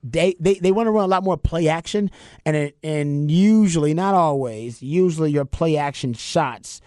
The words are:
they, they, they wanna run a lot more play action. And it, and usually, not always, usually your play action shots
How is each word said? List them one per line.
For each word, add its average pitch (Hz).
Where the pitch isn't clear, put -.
they, 165
they, 190
they 185
wanna 220
run 214
a 190
lot 185
more 185
play 165
action. 180
And 156
it, 147
and 147
usually, 175
not 185
always, 127
usually 160
your 143
play 160
action 143
shots -